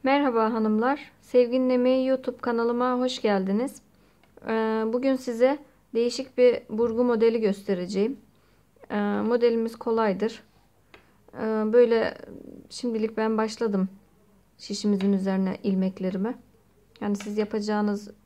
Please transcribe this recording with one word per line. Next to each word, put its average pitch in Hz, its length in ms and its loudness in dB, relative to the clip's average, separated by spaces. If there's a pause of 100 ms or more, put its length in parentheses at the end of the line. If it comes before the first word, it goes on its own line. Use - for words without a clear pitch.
Merhaba 254 480 2
hanımlar, 226 680 -2
Sevginin 254 500 2
Emeği 254 360 2
YouTube 262 300 -2
kanalıma 240 640 -2
hoş 254 240 -4
geldiniz. 202 600 -2 (640)
Ee, 220 440 0
bugün 262 240 0
size 254 420 0 (360)
değişik 240 440 -2
bir 247 300 6
burgu 226 360 0
modeli 233 360 2
göstereceğim. 202 800 -2 (720)
Ee, 208 60 -4 (300)
modelimiz 233 500 2
kolaydır. 220 680 -2 (920)
Ee, - 40 -16 (340)
böyle 233 460 4 (520)
şimdilik 220 460 -4
ben 220 220 0
başladım 214 500 -2 (720)
şişimizin 202 540 0
üzerine 190 500 0
ilmeklerimi. 190 760 -2 (640)
Yani 202 160 -2
siz 208 220 -6
yapacağınız 208 720 -2 (160)